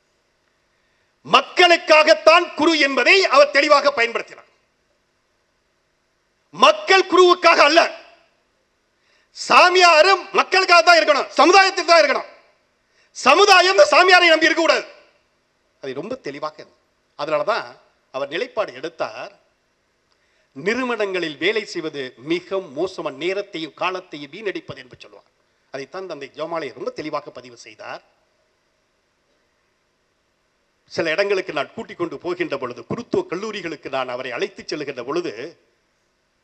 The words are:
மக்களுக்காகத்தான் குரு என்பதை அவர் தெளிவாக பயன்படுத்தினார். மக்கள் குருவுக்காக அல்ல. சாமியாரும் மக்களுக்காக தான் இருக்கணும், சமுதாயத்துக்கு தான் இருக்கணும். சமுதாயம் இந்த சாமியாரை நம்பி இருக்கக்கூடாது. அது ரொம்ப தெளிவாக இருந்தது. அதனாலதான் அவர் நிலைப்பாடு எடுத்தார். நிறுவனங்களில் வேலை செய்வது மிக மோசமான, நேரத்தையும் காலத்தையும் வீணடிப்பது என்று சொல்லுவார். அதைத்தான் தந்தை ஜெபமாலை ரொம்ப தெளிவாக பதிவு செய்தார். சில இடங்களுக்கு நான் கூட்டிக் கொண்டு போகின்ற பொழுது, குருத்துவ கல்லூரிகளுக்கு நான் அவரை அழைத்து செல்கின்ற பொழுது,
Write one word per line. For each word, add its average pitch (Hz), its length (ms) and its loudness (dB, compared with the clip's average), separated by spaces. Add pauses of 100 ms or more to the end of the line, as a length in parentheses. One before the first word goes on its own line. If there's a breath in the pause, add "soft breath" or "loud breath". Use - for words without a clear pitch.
(1400)
மக்களுக்காகத்தான் 320 1120 4 (140)
குரு 330 140 2 (140)
என்பதை 277 280 2 (200)
அவர் 285 200 4
தெளிவாக 285 440 2
பயன்படுத்தினார். 233 500 -8 (2250)
மக்கள் 370 480 2
குருவுக்காக 349 560 4
அல்ல. 320 120 4 (1700)
சாமியாரும் 349 760 4 (200)
மக்களுக்காக 359 420 4
தான் 339 160 6
இருக்கணும், 285 400 0
சமுதாயத்துக்கு 359 540 4
தான் 320 100 6
இருக்கணும். 247 260 -4 (1000)
சமுதாயம் 370 500 4
இந்த - 180 6
சாமியாரை 359 400 6
நம்பி 311 140 2
இருக்கக்கூடாது. 311 360 0 (960)
அது 135 200 -12
ரொம்ப 220 120 -14 (140)
தெளிவாக 147 340 -12
இருந்தது. - 180 -20 (420)
அதனாலதான் 156 460 -4 (480)
அவர் 135 180 -8
நிலைப்பாடு 202 460 -8
எடுத்தார். 139 540 -12 (1300)
நிறுவனங்களில் 208 760 -6
வேலை 214 200 -4 (100)
செய்வது 156 320 -10 (280)
மிக 180 280 -6 (180)
மோசமான, 160 460 -10
நேரத்தையும் 180 580 -10
காலத்தையும் 165 540 -10
வீணடிப்பது 175 480 -12
என்று 123 200 -20
சொல்லுவார். 101 240 -20 (460)
அதைத்தான் 160 380 -14
தந்தை 139 240 -14
ஜெபமாலை 160 420 -10
ரொம்ப 214 220 -12
தெளிவாக 151 380 -12
பதிவு 123 280 -20
செய்தார். 113 360 -18 (3000)
சில 165 200 -4
இடங்களுக்கு 196 420 -4
நான் 131 180 -6
கூட்டிக் 214 260 -14
கொண்டு 156 220 -8
போகின்ற 170 380 -6
பொழுது, 120 300 -10
குருத்துவ 208 320 -6 (100)
கல்லூரிகளுக்கு 175 640 -12
நான் 127 180 -8
அவரை 127 220 -10
அழைத்து 202 260 -10
செல்கின்ற 139 460 -12
பொழுது, 160 240 -8 (1120)